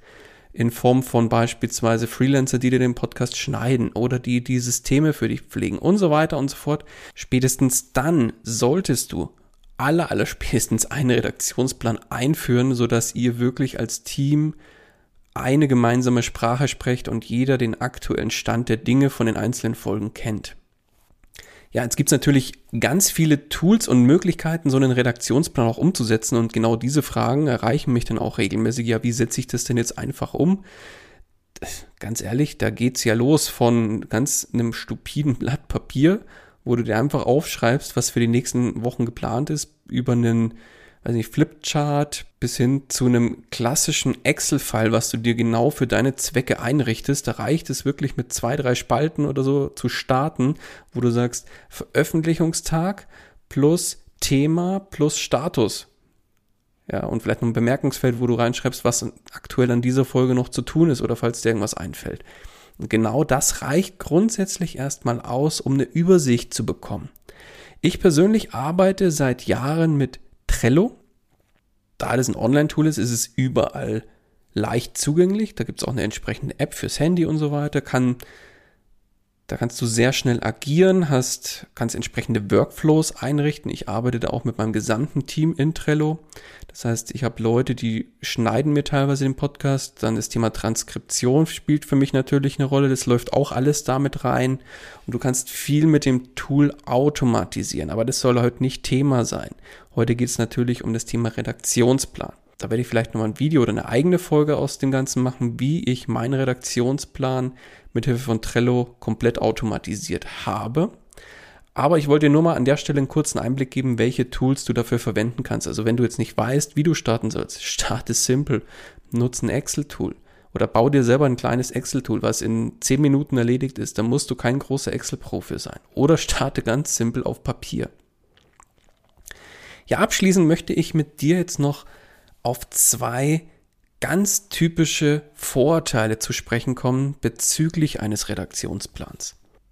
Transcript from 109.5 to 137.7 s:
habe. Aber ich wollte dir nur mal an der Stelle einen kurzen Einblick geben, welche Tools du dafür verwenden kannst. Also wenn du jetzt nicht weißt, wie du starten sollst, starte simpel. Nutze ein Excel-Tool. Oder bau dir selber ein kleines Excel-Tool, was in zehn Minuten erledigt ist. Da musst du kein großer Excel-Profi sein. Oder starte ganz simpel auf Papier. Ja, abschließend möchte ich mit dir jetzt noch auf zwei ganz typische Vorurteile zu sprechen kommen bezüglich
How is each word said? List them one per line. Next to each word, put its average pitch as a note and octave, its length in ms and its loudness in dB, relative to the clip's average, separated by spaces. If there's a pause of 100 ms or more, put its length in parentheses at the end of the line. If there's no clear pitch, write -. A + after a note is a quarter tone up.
habe. A2+ 460 -2 (840)
Aber D3+ 240 4
ich C#3+ 100 0
wollte D3 180 6
dir C#3+ 60 6
nur D#3 100 6
mal E3 140 2
an B2 80 0
der C#3 120 4
Stelle C#3+ 220 -2
einen C3+ 100 0
kurzen - 300 -2
Einblick C3 320 -2
geben, B2+ 280 0
welche B2+ 320 0
Tools C3+ 340 0
du - 80 -2
dafür A#2+ 260 0
verwenden A#2 440 -2
kannst. A2+ 240 -4
Also A2 180 -4
wenn A#2+ 120 2
du B2 60 2
jetzt A#2 160 0
nicht - 180 -4
weißt, B2+ 400 -2
wie D3+ 60 2
du D#3+ 120 2
starten A2+ 360 0
sollst, - 340 -8
starte - 480 -4
simpel. C3 500 0 (500)
Nutze A#2+ 340 0
ein G#2+ 40 0
Excel-Tool. - 640 -4 (380)
Oder G#2 140 0
bau A#2 240 4
dir C#3+ 140 6
selber C3 220 6
ein B2+ 100 2
kleines B2 340 -2
Excel-Tool, B2+ 520 -2
was A2 200 0
in A2+ 380 -2
zehn C3+ 200 2
Minuten C#3 380 4
erledigt B2+ 400 0
ist. - 200 -6
Da A2 40 0
musst B2 280 0
du B2+ 40 -4
kein B2+ 240 0
großer - 340 -4
Excel-Profi - 640 -8
sein. - 200 -12 (160)
Oder D3+ 220 4
starte - 460 -2
ganz C3 340 0
simpel A#2+ 260 0
auf - 220 -6
Papier. - 440 -6 (2000)
Ja, B2+ 120 0
abschließend F#3+ 480 4
möchte E3 260 2
ich - 200 0
mit D3+ 280 -2
dir D3+ 160 2
jetzt F3 240 -4
noch C#3+ 260 -2 (560)
auf - 280 -6
zwei B2+ 760 0 (540)
ganz F#3+ 480 0
typische D#3+ 760 0 (120)
Vorurteile B2+ 840 0
zu - 140 -6
sprechen A#2+ 420 -2
kommen C3 460 -2
bezüglich - 800 -2